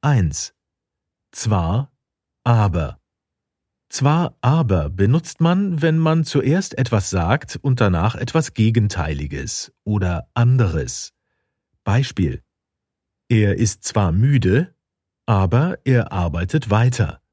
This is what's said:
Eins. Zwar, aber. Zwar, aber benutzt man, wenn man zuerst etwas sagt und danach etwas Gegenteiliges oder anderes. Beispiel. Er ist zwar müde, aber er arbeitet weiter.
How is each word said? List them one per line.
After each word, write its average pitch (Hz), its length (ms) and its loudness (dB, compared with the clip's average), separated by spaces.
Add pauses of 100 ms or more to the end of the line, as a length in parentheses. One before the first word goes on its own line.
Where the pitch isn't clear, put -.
Eins. 104 520 0 (760)
Zwar, 107 600 0 (520)
aber. 98 560 0 (880)
Zwar, 156 520 0
aber 110 500 0
benutzt 107 520 0
man, 175 400 0
wenn 160 160 2
man 160 260 2
zuerst 156 540 0
etwas 117 320 0
sagt 95 480 -2
und 127 240 -2
danach 95 340 2
etwas - 380 -4
Gegenteiliges 80 1200 -2 (100)
oder 95 500 -4
anderes. 113 800 0 (720)
Beispiel. 104 580 -2 (880)
Er 107 300 2
ist - 260 -2
zwar 95 300 0
müde, 123 600 2 (520)
aber 117 580 0
er 123 300 0
arbeitet 90 560 -2
weiter. 113 520 0 (120)